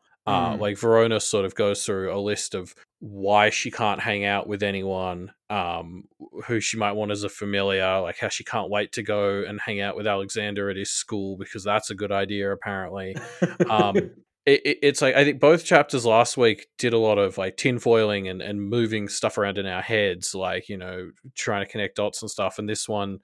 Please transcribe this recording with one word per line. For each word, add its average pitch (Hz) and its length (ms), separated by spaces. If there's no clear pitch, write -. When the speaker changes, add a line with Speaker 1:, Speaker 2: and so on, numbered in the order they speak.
Speaker 1:
Uh, 95 280
Speaker 2:
Mm. 101 40
Speaker 1:
like, 104 200
Verona 113 400
sort 101 260
of 92 80
goes 101 320
through 95 260
a 95 80
list 101 360
of 92 180
why 104 520
she - 180
can't 107 320
hang 104 240
out 101 220
with 104 160
anyone, 92 680
um, 87 540
who 117 120
she 110 180
might 104 160
want 104 180
as 101 120
a 101 60
familiar, 98 720
like 85 160
how 110 120
she - 140
can't 98 280
wait 104 220
to 117 100
go 101 440
and 104 140
hang 104 200
out 101 140
with 104 120
Alexander 101 640
at 92 60
his 98 140
school 98 460
because 98 260
that's 104 280
a 104 40
good 101 160
idea, 98 400
apparently. 95 640
Um, 196 260
Speaker 2:
<laughs> - 520
Speaker 1:
it, 143 180
it, 143 160
it's 143 220
like, 131 100
I 139 100
think 143 160
both 165 240
chapters 143 440
last 117 300
week 117 320
did 120 140
a 117 40
lot 110 220
of, 98 180
like, 95 180
tinfoiling 110 720
and, 92 140
and 104 220
moving 107 440
stuff - 300
around 101 220
in 98 80
our 92 160
heads, 101 500
like, 92 360
you 104 80
know, 90 340
trying 101 280
to - 80
connect 101 260
dots 104 260
and 107 80
stuff. 98 260
And 107 100
this 107 220
one, 98 340